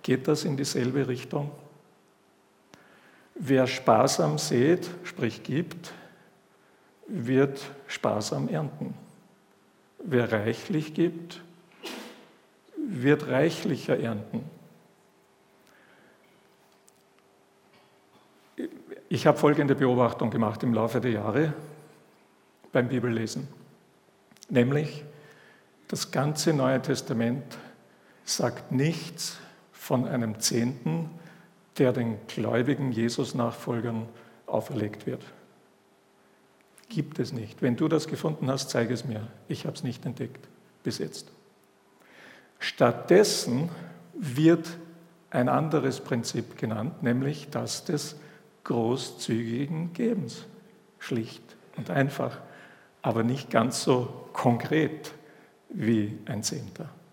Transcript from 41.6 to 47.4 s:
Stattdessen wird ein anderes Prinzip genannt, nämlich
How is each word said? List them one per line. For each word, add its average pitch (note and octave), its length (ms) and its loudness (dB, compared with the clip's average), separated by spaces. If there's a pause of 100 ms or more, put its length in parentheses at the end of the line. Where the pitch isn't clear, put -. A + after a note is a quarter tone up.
Stattdessen C#3+ 1120 4 (440)
wird E3 540 4 (640)
ein B2 180 2
anderes C3+ 520 2
Prinzip - 580 -4
genannt, A2+ 440 -4
nämlich C3+ 480 0